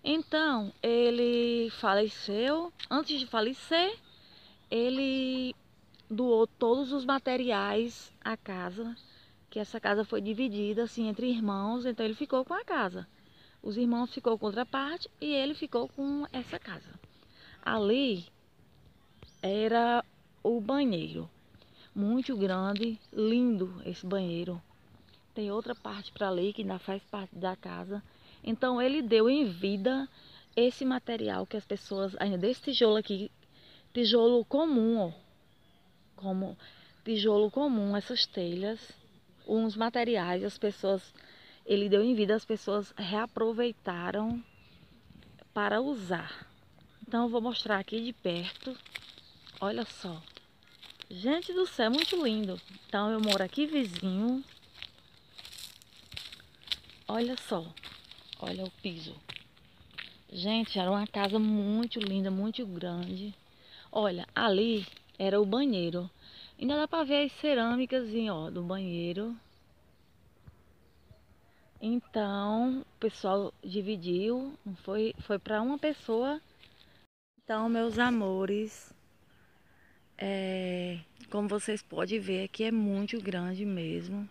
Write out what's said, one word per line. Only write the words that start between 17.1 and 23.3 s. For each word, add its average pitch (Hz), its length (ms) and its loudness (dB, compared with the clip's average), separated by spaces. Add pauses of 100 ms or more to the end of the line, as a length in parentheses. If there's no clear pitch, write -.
Ali 220 640 2 (1120)
era 226 640 2 (380)
o 233 180 2
banheiro, 175 680 0 (640)
muito 233 420 0
grande, 202 640 0 (140)
lindo 214 720 2